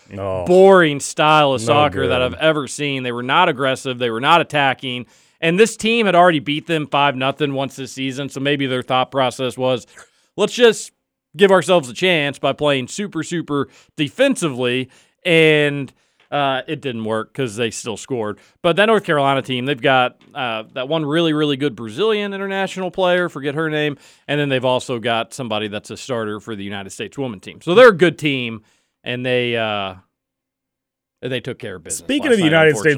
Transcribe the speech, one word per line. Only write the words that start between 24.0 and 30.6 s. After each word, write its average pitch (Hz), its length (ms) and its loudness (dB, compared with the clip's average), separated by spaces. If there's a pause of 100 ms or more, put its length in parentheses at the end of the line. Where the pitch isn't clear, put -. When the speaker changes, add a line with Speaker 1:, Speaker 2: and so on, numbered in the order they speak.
Speaker 2:
and 147 140 -2
then 143 80 -2
they've 131 160 0
also 127 340 -2
got 113 360 -4
somebody 107 340 -6
that's 104 220 -12
a 104 80 -14
starter 107 420 -8
for 113 160 -12
the 98 80 -10
United 98 260 -10
States - 280 -12
women 120 220 -8
team. - 200 -18
So 170 140 -4
they're 240 160 10
a 185 60 2
good 160 220 2
team, 123 440 -6 (420)
and 123 200 -6
they, 123 300 0
uh, 104 420 -4 (1300)